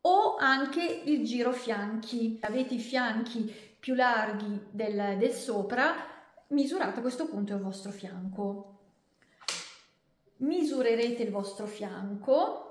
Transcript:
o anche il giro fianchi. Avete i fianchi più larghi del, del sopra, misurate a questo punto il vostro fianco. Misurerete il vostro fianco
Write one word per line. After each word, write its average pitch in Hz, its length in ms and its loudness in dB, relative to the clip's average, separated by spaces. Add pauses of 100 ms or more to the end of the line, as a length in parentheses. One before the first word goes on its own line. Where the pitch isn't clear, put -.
o 392 340 6
anche 269 480 2 (220)
il 285 180 4
giro 240 300 0
fianchi. 220 880 -2
Avete 254 320 0
i 233 60 -2
fianchi 226 880 -2 (140)
più 262 160 -2
larghi 214 760 0
del, 202 480 -2
del 240 140 4
sopra, 240 640 0 (520)
misurate 277 520 2
a - 20 -4
questo 254 260 -2
punto 202 260 -2
il 196 80 -2
vostro 196 300 -6
fianco. 196 880 -8 (1600)
Misurerete 247 840 2
il 202 80 -2
vostro 196 340 -4
fianco 202 1040 0